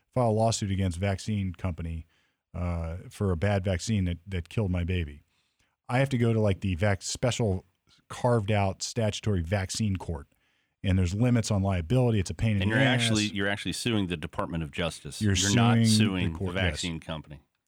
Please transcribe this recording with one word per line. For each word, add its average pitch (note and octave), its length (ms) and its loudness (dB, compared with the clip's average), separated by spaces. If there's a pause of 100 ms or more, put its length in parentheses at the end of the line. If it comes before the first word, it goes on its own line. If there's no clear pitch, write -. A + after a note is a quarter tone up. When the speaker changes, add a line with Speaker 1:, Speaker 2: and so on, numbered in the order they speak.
(140)
Speaker 1:
file B2 140 2
a - 20 2
lawsuit G#2+ 400 2
against F#2 280 0
vaccine G2 560 -2
company, E2 520 -6 (480)
uh, F2 420 -4 (140)
for G2 220 0
a E2+ 40 0
bad G2 280 0
vaccine G2 400 0
that, E2+ 220 -2
that F#2 220 -6
killed G#2 220 -2
my F2 140 0
baby. E2 380 -4 (640)
I B2 100 0
have C3+ 120 2
to B2 80 0
go A#2 140 4
to, A2 80 2
like, G2+ 200 2
the F#2+ 140 0
vac-, G2 280 0
special A2 640 -2 (440)
carved A#2 420 0
out G2+ 320 0
statutory G#2+ 600 0
vaccine F#2+ 540 -2
court, D#2 300 -8 (560)
and F#2+ 160 2
there's F2+ 160 2
limits A#2+ 360 2
on G2 120 2
liability. G#2 560 2
It's F#2+ 120 -2
a - 40 -6
pain A2 220 0
in F#2+ 60 0
Speaker 2:
And G#2 100 2
Speaker 1:
the A2 40 2
Speaker 2:
you're C3+ 80 4
Speaker 1:
ass. B2 180 2
Speaker 2:
actually, A2 240 2
you're G2 220 -2
actually G2+ 260 -4
suing G#2+ 320 0
the E2+ 100 -2
Department E2+ 480 -4
of D2 80 -10
Justice. D#2+ 480 -6
Speaker 1:
You're G2+ 140 4
Speaker 2:
You're G2+ 200 2
not A#2+ 200 4
Speaker 1:
suing A2+ 80 4
the A2+ 80 4
Speaker 2:
suing F#2+ 420 2
the E2+ 60 -8
Speaker 1:
court, F#2 160 -4
yes. F#2+ 100 0
Speaker 2:
vaccine E2+ 340 -2
company. D2+ 420 -12 (280)